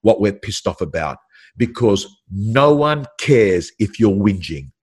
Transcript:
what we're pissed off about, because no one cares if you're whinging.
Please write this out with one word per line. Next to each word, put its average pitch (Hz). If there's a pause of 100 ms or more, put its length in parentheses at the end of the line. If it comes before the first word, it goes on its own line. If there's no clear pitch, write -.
what 104
we're 101
pissed -
off 90
about, 80 (380)
because 117 (240)
no 113
one 147 (120)
cares 101
if 104
you're 110
whinging. 92 (120)